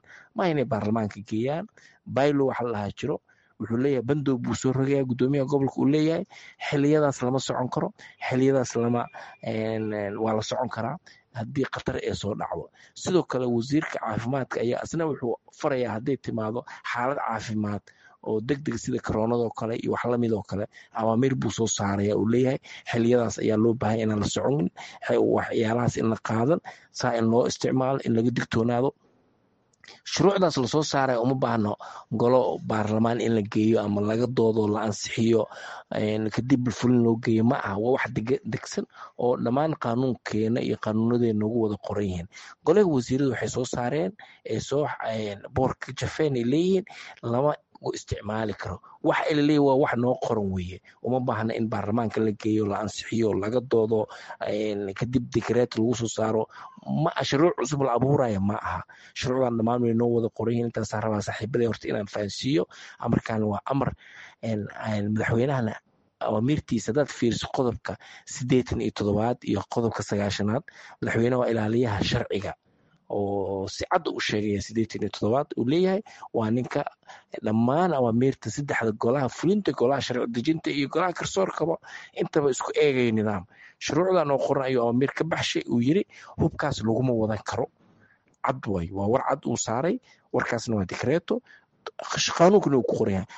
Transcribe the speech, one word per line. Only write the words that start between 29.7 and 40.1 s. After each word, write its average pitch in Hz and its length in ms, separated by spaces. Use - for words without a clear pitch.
Shuruucdaas 185 540
la 127 100
soo 151 160
saaray 135 340
uma 127 180
baahno 117 400
golo 117 480
baarlamaan 110 600
in 113 140
la 110 60
geeyo 107 380
ama 104 220
laga 113 260
doodo, 113 400
la 104 160
ansixiyo, 110 640
een, 107 340
kadib 123 420
fulin 120 320
loo 113 200
geeyo, 110 200
ma 127 200
aha. 98 160
Waa 117 160
wax - 160
deg-, 127 320
degsan - 420
oo 123 200
dhammaan 135 420
qaanuunkeena 117 800